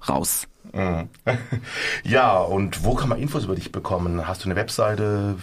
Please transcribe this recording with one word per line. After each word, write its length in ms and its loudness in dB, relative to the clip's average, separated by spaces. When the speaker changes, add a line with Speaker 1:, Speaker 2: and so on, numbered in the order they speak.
Speaker 1:
raus. 400 0
Speaker 2:
Mhm. 340 0
<laughs> 120 2
Ja, 360 4
und 440 0
wo 100 4
kann 160 2
man 100 0
Infos 260 -2
über 100 -2
dich 160 -6
bekommen? 560 -2
Hast 160 -6
du 60 -2
eine 60 0
Webseite, 880 0